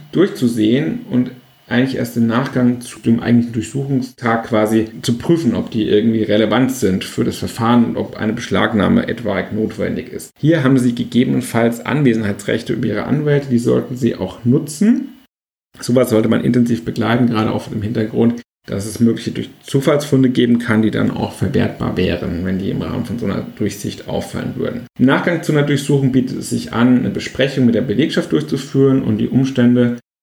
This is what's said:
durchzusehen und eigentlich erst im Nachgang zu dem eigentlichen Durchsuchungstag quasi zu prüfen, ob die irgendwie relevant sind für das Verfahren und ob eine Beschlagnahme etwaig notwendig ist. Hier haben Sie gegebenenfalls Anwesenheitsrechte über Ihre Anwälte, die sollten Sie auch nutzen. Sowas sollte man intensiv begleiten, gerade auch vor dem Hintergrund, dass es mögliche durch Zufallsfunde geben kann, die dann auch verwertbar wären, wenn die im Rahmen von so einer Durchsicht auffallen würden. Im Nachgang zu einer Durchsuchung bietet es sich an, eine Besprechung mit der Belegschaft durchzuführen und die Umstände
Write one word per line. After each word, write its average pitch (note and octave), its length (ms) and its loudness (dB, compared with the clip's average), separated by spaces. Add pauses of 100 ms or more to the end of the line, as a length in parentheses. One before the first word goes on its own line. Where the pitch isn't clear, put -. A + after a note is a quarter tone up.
(120)
durchzusehen C3 920 0 (100)
und B2 180 0 (400)
eigentlich C3 260 0
erst A#2+ 220 -4
im A2+ 100 2
Nachgang B2 540 0
zu - 180 -16
dem A#2 220 2
eigentlichen A#2 320 2
Durchsuchungstag A#2+ 920 -4
quasi G#2+ 400 2 (160)
zu A#2+ 140 0
prüfen, C#3+ 380 2
ob - 160 -4
die A2 160 0
irgendwie A2 360 2
relevant A2 480 2
sind F#2+ 340 0
für - 180 -4
das - 140 -4
Verfahren A#2 480 2
und - 100 -4
ob - 220 -6
eine G#2+ 160 -2
Beschlagnahme G2 760 2
etwaig G2 460 -4
notwendig F#2+ 580 -4
ist. - 260 -14
Hier D3 280 2
haben C3+ 120 4
Sie A#2+ 160 2
gegebenenfalls A#2+ 920 0
Anwesenheitsrechte A2+ 880 0
über B2 140 -4
Ihre G#2+ 160 -4
Anwälte, C#3+ 460 0
die A#2+ 100 2
sollten B2 360 0
Sie A#2+ 200 0
auch - 280 -8
nutzen. D#3+ 680 0 (680)
Sowas B2 300 2
sollte A2+ 180 2
man A2+ 160 2
intensiv A#2+ 400 2
begleiten, A#2 440 0
gerade A2 240 0
auch G#2+ 100 -2
vor - 120 -12
dem G#2+ 100 -4
Hintergrund, A#2 580 0 (260)
dass G#2 180 -6
es A2 140 -10
mögliche A#2 320 2
durch - 180 -8 (140)
Zufallsfunde C#3 640 2
geben A#2+ 300 2
kann, A2 220 0
die G#2+ 100 2
dann G#2+ 180 0
auch G#2 220 -4
verwertbar - 640 -2
wären, E2+ 500 -2
wenn F#2 140 -2
die G2 100 -4
im - 120 -4
Rahmen F2+ 240 -6
von F#2+ 120 -8
so - 80 -6
einer - 200 -4 (120)
Durchsicht - 520 -6
auffallen - 480 -6
würden. A#2 240 -6 (180)
Im B2+ 60 4
Nachgang E3 360 2
zu D3+ 120 -2
einer D3 100 4
Durchsuchung C#3 480 2
bietet - 280 0
es - 100 -10
sich A#2+ 240 -6
an, B2 260 4
eine B2 120 -2
Besprechung - 540 -2
mit A2 100 4
der G2+ 60 2
Belegschaft - 520 0
durchzuführen C3+ 720 2
und G#2+ 160 0
die A#2+ 100 0
Umstände B2 680 4 (260)